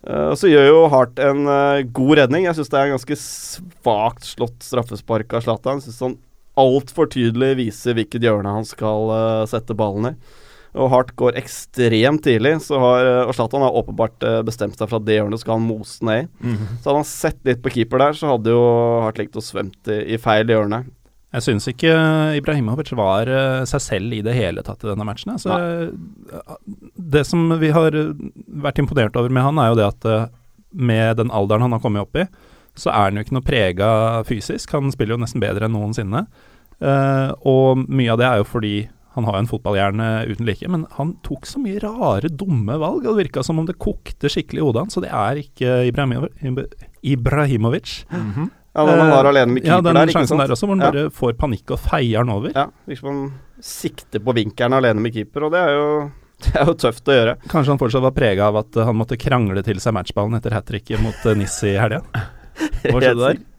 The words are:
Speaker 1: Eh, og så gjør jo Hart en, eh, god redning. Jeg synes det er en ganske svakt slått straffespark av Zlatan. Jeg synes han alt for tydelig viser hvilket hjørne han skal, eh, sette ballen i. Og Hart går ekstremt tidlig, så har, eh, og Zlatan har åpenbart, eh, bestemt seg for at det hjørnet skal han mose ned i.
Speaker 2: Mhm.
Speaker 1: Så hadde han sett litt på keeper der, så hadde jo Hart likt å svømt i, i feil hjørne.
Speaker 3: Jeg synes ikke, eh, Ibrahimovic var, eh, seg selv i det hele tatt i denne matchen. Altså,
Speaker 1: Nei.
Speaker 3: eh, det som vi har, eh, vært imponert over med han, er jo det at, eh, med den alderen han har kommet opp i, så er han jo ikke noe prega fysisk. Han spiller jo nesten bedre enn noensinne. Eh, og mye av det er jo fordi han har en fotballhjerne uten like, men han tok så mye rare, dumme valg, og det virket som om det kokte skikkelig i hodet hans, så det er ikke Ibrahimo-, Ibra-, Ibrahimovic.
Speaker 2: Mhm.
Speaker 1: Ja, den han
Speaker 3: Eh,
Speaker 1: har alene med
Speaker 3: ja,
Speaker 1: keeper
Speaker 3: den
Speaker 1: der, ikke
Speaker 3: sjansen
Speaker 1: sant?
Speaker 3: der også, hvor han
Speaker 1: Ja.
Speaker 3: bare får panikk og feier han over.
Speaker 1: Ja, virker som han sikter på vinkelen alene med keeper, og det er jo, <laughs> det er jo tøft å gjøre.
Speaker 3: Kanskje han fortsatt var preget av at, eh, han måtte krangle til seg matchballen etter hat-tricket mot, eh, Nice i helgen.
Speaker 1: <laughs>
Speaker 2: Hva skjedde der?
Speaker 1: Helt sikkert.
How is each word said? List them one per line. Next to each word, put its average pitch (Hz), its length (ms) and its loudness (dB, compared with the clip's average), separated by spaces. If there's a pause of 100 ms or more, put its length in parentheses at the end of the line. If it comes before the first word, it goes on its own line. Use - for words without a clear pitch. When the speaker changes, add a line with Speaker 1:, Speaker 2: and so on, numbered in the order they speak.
Speaker 1:
Eh, 151 240 -2
og 147 80 0
så 196 100 4
gjør 143 200 10
jo 151 100 10 (100)
Hart 127 300 2
en, 139 280 2
eh, 139 360 2
god 131 360 4
redning. 143 280 4
Jeg 170 100 0
synes 147 140 -6
det 147 80 2
er 135 80 4
en 139 100 0
ganske 143 220 -6
svakt - 1040 -4
slått - 380 -8
straffespark 113 720 -4
av 117 100 -2
Zlatan. 131 380 -2
Jeg 131 80 -16
synes 113 160 -18
han 127 100 -6 (400)
alt 135 380 4
for 160 120 2
tydelig 127 520 0
viser 120 400 -4
hvilket 113 240 -4
hjørne 104 320 0
han 110 100 -4
skal, 110 460 -2
eh, 110 360 0
sette 113 300 -6
ballen 107 380 -2
i. - 0 - (600)
Og 131 140 0
Hart 127 280 4
går 123 200 2
ekstremt 127 880 0
tidlig, 127 300 4 (100)
så 143 160 -2
har, 123 240 6
eh, 123 240 4
og 123 80 -4
Zlatan 127 240 -2
har 131 160 2
åpenbart, 110 480 -2
eh, 113 180 0
bestemt 110 360 -6
seg 107 100 -4
for 117 80 -4
at 110 80 -4
det 107 160 2
hjørnet 104 180 -4
skal 113 200 -2
han 113 100 0
mose 107 340 -8
ned 117 220 0
i. - 40 -10 (180)
Speaker 2:
Mhm. 110 340 -4
Speaker 1:
Så - 80 -18
hadde 143 80 2
han 151 80 0
sett - 400 -4
litt 123 180 0
på 131 80 -2
keeper 120 280 0
der, 143 180 4
så 151 160 -4
hadde 110 160 0
jo 117 540 4
Hart 110 160 -4
likt 101 180 -8
å 107 80 -8
svømt - 420 -8
i, 107 280 -4
i - 20 -2
feil 110 300 2
hjørne. 110 400 0 (480)
Speaker 3:
Jeg 123 80 -4
synes 107 260 0
ikke, 160 240 2
eh, 156 480 2
Ibrahimovic 139 560 -2
var, 101 320 2
eh, 131 360 0
seg 131 160 -2
selv 107 340 -4
i 107 80 -6
det 113 120 -2
hele 98 280 -2
tatt - 220 -12
i 110 40 -6
denne 104 160 -6
matchen. 107 280 -8
Altså, 226 200 -8
Speaker 1:
Nei. 170 840 -8
Speaker 3:
eh, - 180 -18 (540)
det 139 160 4
som 165 320 0
vi 156 120 2
har, 160 180 4
eh, 156 240 -2 (440)
vært 143 240 -4
imponert 127 360 0
over 123 120 0
med 127 140 2
han, 143 160 0
er 123 100 4
jo 113 80 4
det 107 120 4
at, - 180 -8
eh, 110 200 0 (460)
med 113 460 2
den 117 120 0
alderen 107 300 0
han 123 120 2
har 113 80 -2
kommet 104 200 -2
opp 98 160 -6
i, 175 100 0 (480)
så - 140 -4
er 104 220 2
han 101 60 -4
jo 107 80 -4
ikke - 80 -6
noe 131 120 -2
prega 110 800 2
fysisk. 131 480 -6
Han 139 180 0
spiller 117 280 -2
jo 120 60 -4
nesten 117 160 -6
bedre 104 280 -2
enn 113 80 -2
noensinne. 104 500 -4 (540)
Eh, 135 520 2 (120)
og 131 320 4 (120)
mye 135 240 0
av 113 60 2
det 120 80 4
er 127 120 2
jo 104 60 2
fordi 107 440 -4 (260)
han 120 100 -2
har 107 120 0
en 101 100 0
fotballhjerne 110 840 -2
uten 113 160 -6
like, 113 220 -4
men 170 240 -2
han 156 300 -4
tok 139 220 -10
så - 160 -10
mye 208 220 -4
rare, 180 480 -2
dumme 139 500 -2
valg, 247 260 -4
og 220 100 0
det 190 140 0
virket 131 140 -4
som 160 140 -2
om 160 80 -2
det 180 120 -8
kokte - 460 -8
skikkelig - 320 -4
i 160 80 -2
hodet 117 160 2
hans, 196 160 -8
så 180 60 -2
det - 100 -10
er 113 240 -2
ikke 123 560 0
Ibrahimo-, 131 380 -2 (120)
Ibra-, 131 300 -6 (320)
Ibrahimovic. 135 1080 0
Speaker 2:
Mhm. 113 400 -4 (240)
Speaker 1:
Ja, 151 120 4
den 165 120 6
han 160 120 6
Speaker 3:
Eh, 147 60 8
Speaker 1:
har 135 120 6
alene 131 240 4
med 127 140 0
Speaker 3:
ja, 160 100 6
Speaker 1:
keeper 185 80 4
Speaker 3:
den 170 100 4
Speaker 1:
der, 151 120 6
ikke 165 100 0
Speaker 3:
sjansen 143 120 2
Speaker 1:
sant? 151 120 2
Speaker 3:
der 139 140 0
også, 202 120 -2
hvor 196 120 0
han - 20 2
Speaker 1:
Ja. 139 100 4
Speaker 3:
bare 147 220 -2
får 120 220 -2
panikk 120 380 -4
og 131 60 -2
feier 123 400 0
han 120 120 0
over. 107 240 -4
Speaker 1:
Ja, 139 120 0 (220)
virker 139 120 -10
som 139 120 -8
han 139 200 -6 (280)
sikter - 580 -10
på 117 160 -2
vinkelen 113 380 0
alene 123 300 2
med 117 100 -2
keeper, 110 320 -6
og 156 80 -2
det 175 80 2
er 151 160 2
jo, 147 340 -2 (140)
<laughs> - 160 -20
det - 160 0
er 139 80 2
jo 165 100 4
tøft - 300 -2
å 139 80 2
gjøre. 120 240 4 (120)
Speaker 3:
Kanskje 147 200 0
han 139 100 2
fortsatt 127 240 0
var 131 100 2
preget 110 280 2
av 104 160 2
at, 107 200 -4
eh, 113 100 2
han 113 100 0
måtte 113 240 -2
krangle 107 420 0
til 104 140 -2
seg 110 160 -2
matchballen 104 480 -4
etter 110 160 -4
hat-tricket 107 460 -4
mot, 110 120 -2 (120)
eh, 110 80 4
Nice 101 340 -2
i 98 80 0
helgen. 110 320 0
Speaker 1:
<laughs> - 60 -14 (680)
Speaker 2:
Hva - 140 2
skjedde 127 240 4
der? 131 160 2
Speaker 1:
Helt - 20 -16
sikkert. - 60 -20 (140)